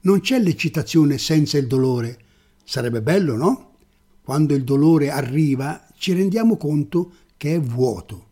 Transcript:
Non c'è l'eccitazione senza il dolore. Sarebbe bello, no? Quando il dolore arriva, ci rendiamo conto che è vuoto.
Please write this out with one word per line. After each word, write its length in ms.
Non 200
c'è 180
l'eccitazione 760
senza 400
il 100
dolore. 500
Sarebbe 380
bello, 340
no? 400
Quando 320
il 80
dolore 480
arriva, 760
ci 160
rendiamo 420
conto 560
che 200
è 40
vuoto. 720